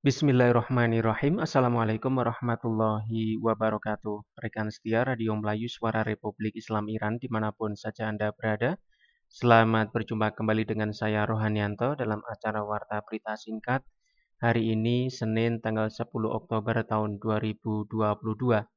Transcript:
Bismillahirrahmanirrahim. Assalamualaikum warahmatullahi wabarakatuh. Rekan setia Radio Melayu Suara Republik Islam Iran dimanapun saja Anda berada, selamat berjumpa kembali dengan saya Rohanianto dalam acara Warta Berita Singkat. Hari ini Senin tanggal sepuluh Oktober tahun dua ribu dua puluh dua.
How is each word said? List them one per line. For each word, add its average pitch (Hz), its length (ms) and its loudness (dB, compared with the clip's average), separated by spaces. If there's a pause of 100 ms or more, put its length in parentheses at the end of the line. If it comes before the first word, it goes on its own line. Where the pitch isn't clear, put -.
Bismillahirrahmanirrahim. 123 1400 4
Assalamualaikum 120 720 2
warahmatullahi 113 1300 0
wabarakatuh. 110 960 -2
Rekan 107 320 -4
setia 113 320 0
Radio 113 320 0
Melayu 107 320 -2
Suara 110 400 -2
Republik 107 480 -4
Islam 107 320 -4
Iran 107 320 -4
dimanapun 110 560 -4
saja 107 320 -8
Anda 107 240 -2
berada, 113 480 -2 (480)
selamat 113 640 6
berjumpa 110 400 0
kembali 110 320 0
dengan 107 320 -2
saya 107 320 0
Rohanianto 107 720 0
dalam 107 240 -2
acara 107 400 -4
Warta 104 400 -6
Berita 107 320 -8
Singkat. 110 480 -6 (560)
Hari 113 400 2
ini 123 320 0
Senin 113 480 0
tanggal 110 320 -2
sepuluh 113 480 -4
Oktober 113 480 -2
tahun 107 320 -2
dua 110 240 -2
ribu 107 480 -4
dua 107 240 0
puluh 110 240 -6
dua. 113 240 2 (140)